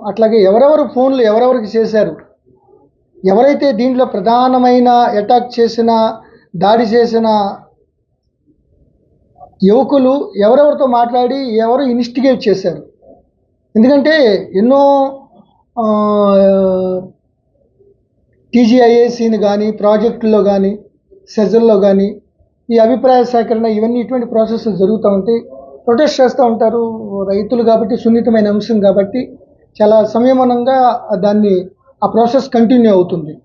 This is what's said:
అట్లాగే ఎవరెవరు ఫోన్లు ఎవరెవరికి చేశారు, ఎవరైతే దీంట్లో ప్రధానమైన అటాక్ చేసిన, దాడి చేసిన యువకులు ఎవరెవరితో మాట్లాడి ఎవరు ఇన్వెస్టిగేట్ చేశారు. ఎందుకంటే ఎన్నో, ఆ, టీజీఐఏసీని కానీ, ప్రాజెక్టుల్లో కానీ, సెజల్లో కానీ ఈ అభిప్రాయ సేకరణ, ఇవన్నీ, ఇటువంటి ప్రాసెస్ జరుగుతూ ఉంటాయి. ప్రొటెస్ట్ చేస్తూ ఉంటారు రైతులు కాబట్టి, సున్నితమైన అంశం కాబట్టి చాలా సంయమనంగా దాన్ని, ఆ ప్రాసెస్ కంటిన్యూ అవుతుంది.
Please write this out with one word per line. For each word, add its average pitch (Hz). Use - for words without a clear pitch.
అట్లాగే 220
ఎవరెవరు 254
ఫోన్లు 262
ఎవరెవరికి 220
చేశారు, 208
ఎవరైతే 262
దీంట్లో 247
ప్రధానమైన 247
అటాక్ 233
చేసిన, 226
దాడి 208
చేసిన 220
యువకులు 262
ఎవరెవరితో 269
మాట్లాడి 240
ఎవరు 240
ఇన్వెస్టిగేట్ 247
చేశారు. 180
ఎందుకంటే 269
ఎన్నో, 240
ఆ, 214
టీజీఐఏసీని 233
కానీ, 208
ప్రాజెక్టుల్లో 214
కానీ, 196
సెజల్లో 214
కానీ 196
ఈ 233
అభిప్రాయ 247
సేకరణ, 226
ఇవన్నీ, 220
ఇటువంటి 233
ప్రాసెస్ 220
జరుగుతూ 202
ఉంటాయి. 196
ప్రొటెస్ట్ 262
చేస్తూ 254
ఉంటారు 220
రైతులు 208
కాబట్టి, 226
సున్నితమైన 226
అంశం 208
కాబట్టి 196
చాలా 214
సంయమనంగా 247
దాన్ని, 202
ఆ -
ప్రాసెస్ 233
కంటిన్యూ 233
అవుతుంది. 175